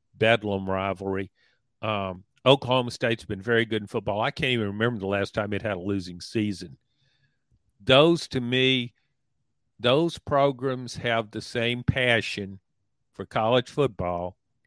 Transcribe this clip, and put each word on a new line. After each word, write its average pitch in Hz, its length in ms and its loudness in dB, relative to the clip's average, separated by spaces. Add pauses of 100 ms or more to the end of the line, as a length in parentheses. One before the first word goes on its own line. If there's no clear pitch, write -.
(180)
Bedlam 104 520 2
rivalry. 95 640 -2 (500)
Um, 98 420 -4 (220)
Oklahoma 127 460 4
State's 117 340 -4
been 98 160 -8
very 113 240 2
good 107 160 -2
in 101 60 -12
football. 104 340 -4
I 131 80 0
can't 135 220 -2
even 113 160 0
remember 110 320 0
the 95 80 -4
last 98 260 -2
time 104 180 -2
it 98 120 -4
had 104 140 -4
a - 20 -10
losing 90 420 -6
season. 95 560 -4 (1080)
Those, 151 440 6
to 131 120 -4
me, 127 540 0 (840)
those 143 400 2
programs 131 800 -2
have 113 340 -2
the 110 100 -6
same 120 420 -4
passion 110 760 0 (540)
for 95 120 -10
college 120 420 2
football 90 680 -4 (300)